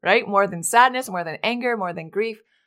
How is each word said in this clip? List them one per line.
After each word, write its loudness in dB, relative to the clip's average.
right? 2
More 2
than -8
sadness, 4
more -4
than -6
anger, -2
more -4
than -12
grief, -4